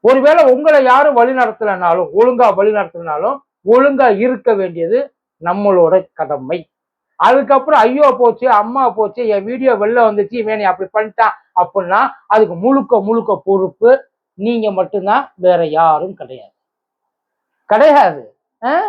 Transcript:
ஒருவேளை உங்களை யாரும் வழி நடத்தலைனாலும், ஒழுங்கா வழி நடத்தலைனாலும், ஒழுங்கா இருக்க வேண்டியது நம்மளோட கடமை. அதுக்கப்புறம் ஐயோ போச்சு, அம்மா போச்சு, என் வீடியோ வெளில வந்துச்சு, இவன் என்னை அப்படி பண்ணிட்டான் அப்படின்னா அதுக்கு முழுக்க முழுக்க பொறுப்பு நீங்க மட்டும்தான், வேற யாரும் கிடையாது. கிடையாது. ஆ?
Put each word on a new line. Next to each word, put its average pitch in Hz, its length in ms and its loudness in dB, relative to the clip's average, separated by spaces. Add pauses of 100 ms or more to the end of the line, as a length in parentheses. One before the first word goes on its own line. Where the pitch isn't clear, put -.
ஒருவேளை 277 380 4 (100)
உங்களை 294 320 2
யாரும் 262 360 2
வழி 254 120 2
நடத்தலைனாலும், 185 800 -2
ஒழுங்கா 233 420 2
வழி 202 180 0
நடத்தலைனாலும், 175 680 -6 (260)
ஒழுங்கா 262 440 2 (100)
இருக்க 233 360 -2
வேண்டியது 180 440 -4 (440)
நம்மளோட 185 520 0 (180)
கடமை. 156 480 -8 (600)
அதுக்கப்புறம் 269 600 2
ஐயோ 254 380 2
போச்சு, 240 300 0
அம்மா 233 420 0
போச்சு, 220 380 -6
என் 202 160 -2
வீடியோ 254 300 -2
வெளில 214 280 0
வந்துச்சு, 208 320 0
இவன் 220 180 -6
என்னை 208 140 -4
அப்படி 190 260 -4
பண்ணிட்டான் 214 420 -2 (200)
அப்படின்னா 180 460 -2 (260)
அதுக்கு 208 280 0
முழுக்க 226 460 0
முழுக்க 214 440 -4
பொறுப்பு 196 460 0 (480)
நீங்க 220 320 -4
மட்டும்தான், 196 640 -4
வேற 175 320 0
யாரும் 160 480 0
கிடையாது. 120 400 -20 (1120)
கிடையாது. 214 540 2 (400)
ஆ? 254 100 -4 (160)